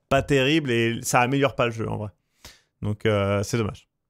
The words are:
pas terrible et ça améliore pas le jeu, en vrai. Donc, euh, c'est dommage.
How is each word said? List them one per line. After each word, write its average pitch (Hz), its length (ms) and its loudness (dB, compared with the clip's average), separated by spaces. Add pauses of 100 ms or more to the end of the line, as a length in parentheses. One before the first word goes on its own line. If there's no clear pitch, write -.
pas 135 140 2
terrible 143 480 2
et 117 320 0
ça 127 180 2
améliore 135 340 2
pas 123 120 0
le 117 60 -2
jeu, 110 180 -6
en 107 80 -6
vrai. 107 100 -8 (720)
Donc, 104 240 -4
euh, 101 360 2
c'est 110 140 -4
dommage. - 320 -4 (220)